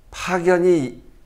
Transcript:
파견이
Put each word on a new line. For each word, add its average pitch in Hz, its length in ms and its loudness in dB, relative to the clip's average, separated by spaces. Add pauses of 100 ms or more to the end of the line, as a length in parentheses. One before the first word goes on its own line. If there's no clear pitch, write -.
(100)
파견이 175 920 0 (240)